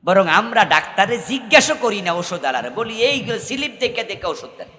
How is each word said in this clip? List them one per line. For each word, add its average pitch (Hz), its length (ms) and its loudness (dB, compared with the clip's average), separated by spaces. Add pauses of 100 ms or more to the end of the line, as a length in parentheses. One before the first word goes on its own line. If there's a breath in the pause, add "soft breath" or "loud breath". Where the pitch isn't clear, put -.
বরং 185 240 4
আমরা 220 360 4
ডাক্তারে 185 540 2
জিজ্ঞাসা 269 560 2
করি 214 260 -2
না, 175 120 -2
ওষুধ 175 320 -4
আলারে 123 260 -2
বলি, 220 240 -6
"এই 233 440 0
স্লিপ 277 420 -6
দেখে 233 240 -2
দেখে 190 220 -8
ওষুধ - 320 -6
দেন।" - 100 -16 (100)